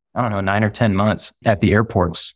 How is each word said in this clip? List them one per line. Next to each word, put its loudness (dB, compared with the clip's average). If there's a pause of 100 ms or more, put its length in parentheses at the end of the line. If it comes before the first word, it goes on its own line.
(160)
I -2
don't -2
know, -2
nine 0
or 2
ten 0
months 0 (140)
at 2
the 2
airports. 0